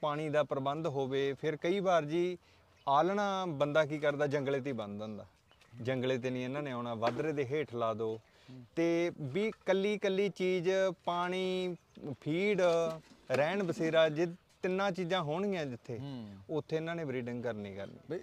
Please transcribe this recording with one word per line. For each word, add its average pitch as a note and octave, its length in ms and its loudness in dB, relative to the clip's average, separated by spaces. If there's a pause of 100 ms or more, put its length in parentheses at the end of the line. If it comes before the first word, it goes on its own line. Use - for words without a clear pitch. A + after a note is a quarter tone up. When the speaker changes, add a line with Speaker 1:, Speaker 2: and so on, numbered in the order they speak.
Speaker 1:
ਪਾਣੀ D3+ 280 -2
ਦਾ D3+ 140 4
ਪ੍ਰਬੰਧ C#3 440 0
ਹੋਵੇ। C#3 540 0
ਫਿਰ D3+ 160 0
ਕਈ E3+ 240 0
ਵਾਰ F3 240 4
ਜੀ F3 340 0 (500)
ਆਲ੍ਹਣਾ F#3+ 600 4
ਬੰਦਾ D3 360 2
ਕੀ D3 140 -4
ਕਰਦਾ, D3 280 2
ਜੰਗਲੇ C#3 340 2
'ਤੇ C3 100 -4
ਹੀ B2+ 60 -4
ਬੰਨ੍ਹ G2+ 220 -6
ਦਿੰਦਾ, G#2+ 280 -8 (560)
ਜੰਗਲੇ C3 360 0
'ਤੇ B2+ 120 -2
ਨਹੀਂ B2+ 140 -4
ਇਹਨਾਂ C3+ 180 -4
ਨੇ C#3+ 80 -6
ਆਉਣਾ, A#2+ 240 -4
ਵਾਧਰੇ A#2+ 380 0
ਦੇ C#3+ 140 0
ਹੇਠ C3+ 280 -2
ਲਾ A#2 200 0
ਦਿਓ। A2 260 -2 (300)
Speaker 2:
ਹੂੰ। B2+ 140 -18 (120)
Speaker 1:
ਤੇ E3+ 440 2
ਵੀ D#3+ 300 -2 (160)
ਕੱਲੀ G3 320 2
ਕੱਲੀ G3 300 2
ਚੀਜ਼, F#3 420 0 (340)
ਪਾਣੀ, F3+ 720 -2 (440)
ਫੀਡ, F3+ 400 0 (720)
ਰਹਿਣ D#3 320 2
ਬਸੇਰਾ, D#3+ 460 4
ਜੇ D#3 180 0 (360)
ਤਿੰਨਾਂ F#3+ 280 0
ਚੀਜ਼ਾਂ F#3 320 0
ਹੋਣਗੀਆਂ E3+ 440 -2
ਜਿੱਥੇ, A#2+ 320 -8
Speaker 2:
ਹੂੰ। B2+ 300 -8 (220)
Speaker 1:
ਉੱਥੇ D#3 260 -2
ਇਹਨਾਂ E3 200 -2
ਨੇ E3 80 -4
ਬਰੀਡਿੰਗ B2 380 -4
ਕਰਨੀ G#2+ 320 -6
ਕਰਨੀ। G2 240 -10 (120)
Speaker 2:
ਬਈ E3 120 -4